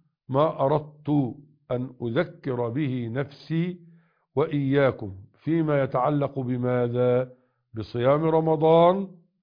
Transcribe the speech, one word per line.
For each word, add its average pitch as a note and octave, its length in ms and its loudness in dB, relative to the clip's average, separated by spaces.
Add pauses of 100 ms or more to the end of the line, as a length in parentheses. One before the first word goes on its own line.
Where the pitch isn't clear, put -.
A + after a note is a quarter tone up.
(280)
ما C#3+ 360 0
أردت D3 720 -2 (360)
أن B2+ 200 -4 (120)
أذكر B2 680 -4
به B2 440 -4
نفسي E3 680 -6 (560)
وإياكم C#3 760 0 (200)
فيما D3+ 480 0
يتعلق C#3 560 0
بماذا؟ B2 920 0 (420)
بصيام B2 500 0
رمضان D#3+ 840 4 (340)